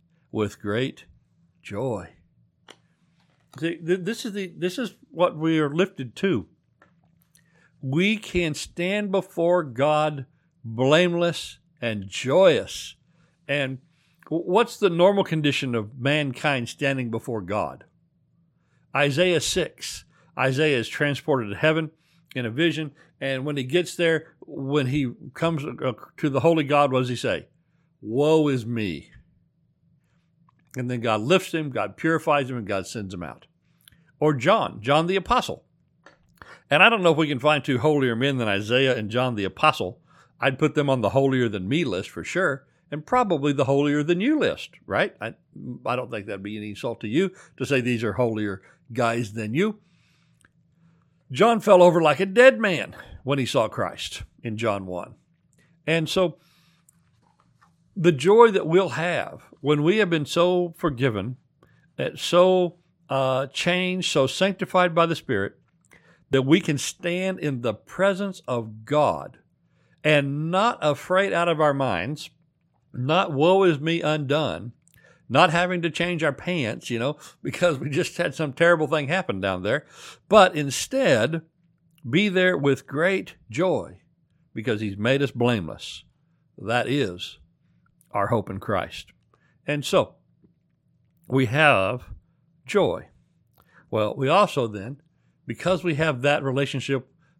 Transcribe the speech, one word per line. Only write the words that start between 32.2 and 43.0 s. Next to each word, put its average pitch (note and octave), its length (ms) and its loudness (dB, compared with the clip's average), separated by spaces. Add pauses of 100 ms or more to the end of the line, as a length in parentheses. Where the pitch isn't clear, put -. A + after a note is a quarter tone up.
him, B2+ 80 -6
and G#2 100 -8
God F#2+ 180 -2
sends G2+ 280 -10
him F2 100 -10
out. C2+ 220 -14 (720)
Or D3+ 140 2
John, C#3+ 480 0
John D3 260 2
the F#3+ 80 0
Apostle. F#3+ 480 -2 (1080)
And D#3 140 4
I A3+ 60 8
don't A3+ 120 0
know E3+ 100 6
if C#3+ 60 0
we D#3 120 2
can C3+ 100 -4
find D3 240 2
two C3+ 140 0
holier C3+ 360 2
men C3+ 240 0
than A2+ 120 0
Isaiah A#2+ 480 0
and G#2+ 120 -6
John B2 260 -2
the G2+ 100 -2
Apostle. - 560 -2 (360)
I'd C3 220 0
put D3+ 160 0
them C#3+ 140 2
on C3 100 0
the G2+ 120 0
holier C3 360 2
than G2+ 220 -6
me D#3 160 0
list G2 240 -4
for E2+ 160 -12
sure, E3 420 -4 (240)
and D3+ 140 -10